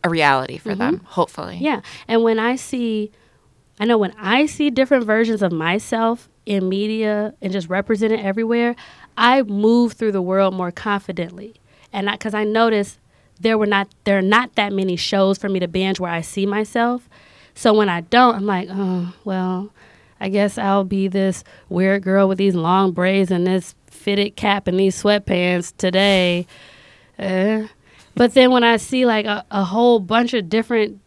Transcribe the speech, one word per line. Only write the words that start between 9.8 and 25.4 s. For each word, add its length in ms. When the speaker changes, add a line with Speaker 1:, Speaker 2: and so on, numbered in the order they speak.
Speaker 2:
through 200
the 80
world 340
more 160
confidently. 800
And 160
I, 80
'cause 160
I 100
notice 540
there 180
were 100
not, 200
there 140
are 60
not 320
that 180
many 220
shows 420
for 100
me 120
to 80
binge 320
where 120
I 100
see 260
myself. 600
So 180
when 160
I 120
don't, 340
I'm 100
like, 260
"Oh, 420
well, 440
I 100
guess 280
I'll 280
be 220
this 360
weird 340
girl 240
with 100
these 180
long 380
braids 380
and 140
this 300
fitted 480
cap 320
and 120
these 220
sweatpants 760